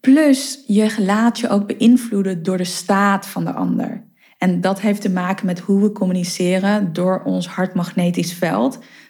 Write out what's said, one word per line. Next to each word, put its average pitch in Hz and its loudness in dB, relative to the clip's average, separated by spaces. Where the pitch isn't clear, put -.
Plus, 277 2
je 214 2
laat 220 2
je - -4
ook 202 0
beïnvloeden 202 2
door 185 -2
de 180 -2
staat 196 0
van - -6
de 170 -4
ander. - -4
En 180 2
dat 190 0
heeft 208 0
te 196 -2
maken 185 -2
met 175 -2
hoe 196 2
we 208 2
communiceren 185 0
door 185 -2
ons 185 -2
hartmagnetisch 175 -2
veld, 202 -2